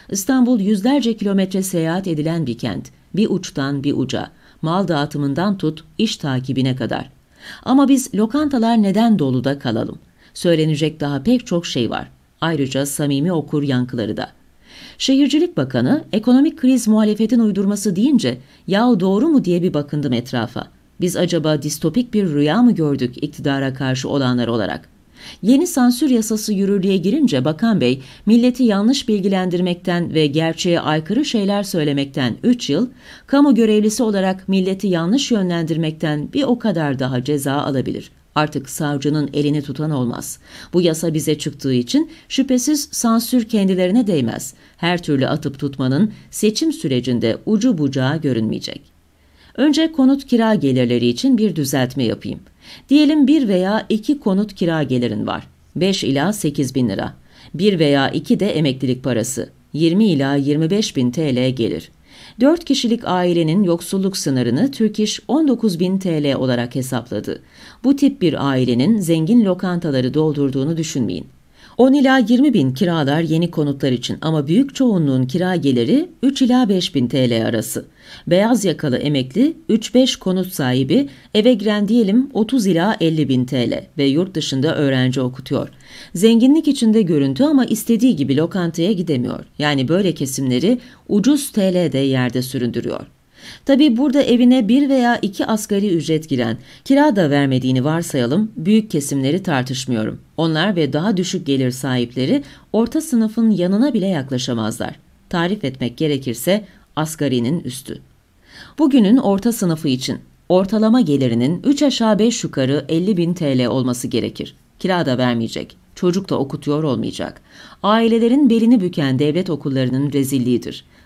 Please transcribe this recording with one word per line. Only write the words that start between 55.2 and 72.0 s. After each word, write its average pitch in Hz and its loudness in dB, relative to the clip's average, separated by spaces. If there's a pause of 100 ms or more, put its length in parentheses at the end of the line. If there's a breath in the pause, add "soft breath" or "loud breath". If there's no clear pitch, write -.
var. 90 -6 (280)
Beş 190 0
ila 139 0
sekiz 147 -4
bin 123 0
lira. - -6 (400 soft breath)
Bir 185 0
veya 143 2
iki 165 -2
de 196 0
emeklilik 131 -2
parası. 120 -4 (240)
Yirmi 165 2
ila 139 2
yirmi 147 0
beş 208 -2
bin 123 0
T 147 -2
L 127 2
gelir. 113 -4 (500 loud breath)
Dört 320 2
kişilik 240 0
ailenin 180 2
yoksulluk 185 -2
sınırını 135 0
Türk 214 -2
İş 214 -2
on 302 2
dokuz 220 0
bin 185 0
T 165 -2
L 139 0
olarak 123 -2
hesapladı. 120 -6 (420 loud breath)
Bu 277 4
tip - 0
bir 143 0
ailenin 131 2
zengin 170 2
lokantaları 175 0
doldurduğunu 143 0
düşünmeyin. 120 -4 (520 soft breath)
On 262 6
ila 269 4